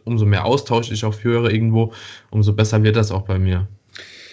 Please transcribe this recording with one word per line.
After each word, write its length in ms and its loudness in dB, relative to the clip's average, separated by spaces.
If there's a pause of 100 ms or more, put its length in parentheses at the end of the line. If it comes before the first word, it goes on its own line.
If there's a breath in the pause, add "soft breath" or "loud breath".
umso 200 0
mehr 200 2
Austausch 460 0
ich 120 -4
auch 100 -2
führe 380 0
irgendwo, 400 2 (400 loud breath)
umso 220 2
besser 280 2
wird 140 4
das 160 0
auch 120 -4
bei 140 -2
mir. 300 0 (640 loud breath)